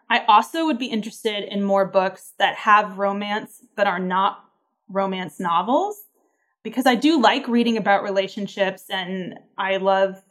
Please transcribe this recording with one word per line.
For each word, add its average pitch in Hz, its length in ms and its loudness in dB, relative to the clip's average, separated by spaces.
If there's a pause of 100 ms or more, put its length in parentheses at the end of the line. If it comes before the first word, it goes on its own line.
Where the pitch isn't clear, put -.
I 226 160 2
also 240 400 4
would 302 140 0
be 302 80 -6
interested 214 580 -6
in 202 180 -6
more 196 220 2
books 190 540 -2
that 196 180 2
have 196 400 4
romance 202 680 -4 (140)
but 208 100 0
are 180 120 0
not 185 440 -2 (460)
romance 185 500 -6
novels, 226 680 -2 (580)
because 226 240 -4
I 254 80 4
do 302 260 2
like 220 280 2
reading 233 280 2
about 202 260 2
relationships 190 840 -4
and 185 500 -8 (200)
I 190 180 -2
love 190 540 0